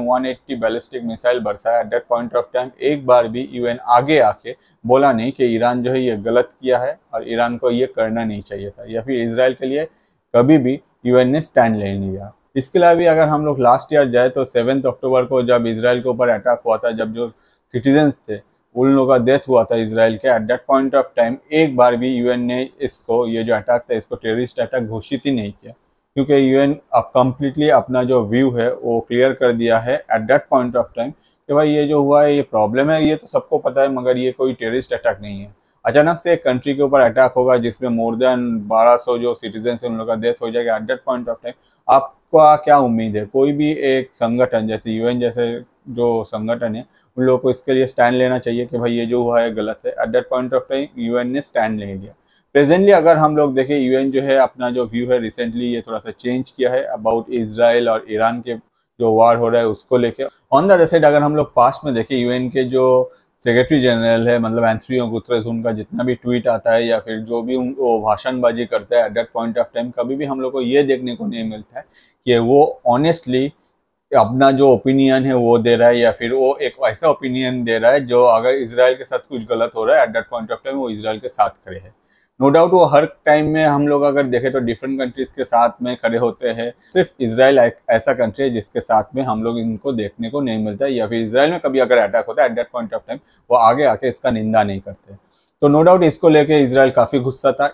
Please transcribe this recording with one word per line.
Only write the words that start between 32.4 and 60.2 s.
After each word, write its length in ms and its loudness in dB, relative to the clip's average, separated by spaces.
प्रॉब्लम 460 0
है, 140 2
ये 120 0
तो 100 -16
सबको 320 -2
पता 240 -2
है, 100 0
मगर 240 -2
ये 160 -2
कोई 220 -2
टेररिस्ट 400 -6
अटैक 280 -4
नहीं 180 -12
है। 140 -18
अचानक 340 2
से 140 -2
एक 120 0
कंट्री 300 -2
के 80 -2
ऊपर 180 2
अटैक 360 4
होगा 220 2
जिसमें 340 -6
more 260 -2
than 300 0
बारह 280 4
सौ 220 -4
जो 160 -2
सिटीजन 480 -8
है 60 -8
उन 100 -6
लोगों 160 -6
का 60 -6
डेथ 220 -4
हो 80 -6
जाएगा, 280 -2
at 80 -10
that 220 -6
point 200 -6
of 160 -10
time 100 -12
आपका 680 4
क्या 220 2
उम्मीद 380 -2
है? 100 -4
कोई 260 0
भी 180 -2
एक 440 -2
संगठन 540 -2
जैसे 220 -6
यूएन 300 -2
जैसे 320 -2
जो 360 -2
संगठन 500 -6
है 80 -12
उन 80 -2
लोगों 140 4
को 120 0
इसके 220 -4
लिए 140 2
स्टैंड 300 0
लेना 220 0
चाहिए 280 -4
कि 120 -8
भाई 140 -2
ये 140 -2
जो 160 0
हुआ 180 2
है 140 -2
गलत 320 -6
है। 100 -6
At 180 -4
that 180 -2
point 240 -2
of 140 -2
time 160 -4
यूएन 320 -4
ने 120 -6
स्टैंड 380 -4
नहीं 140 -10
लिया। 180 -14
प्रेजेंटली 380 4
अगर 240 6
हम 200 2
लोग 180 2
देखें, 220 0
यूएन 340 0
जो 120 -2
है 160 0
अपना 320 -2
जो 160 -4
व्यू 240 -4
है 100 2
recently 440 -6
ये 160 -4
थोड़ा 180 -10
सा 120 -12
चेंज 400 -6
किया 220 -2
है 120 -2
about 380 -4
इजराइल 560 0
और 220 -2
ईरान 300 -2
के 140 -8
जो 580 -4
वॉर 240 6
हो 120 0
रहा 120 2
है 80 0
उसको 280 -2
लेके। 280 -2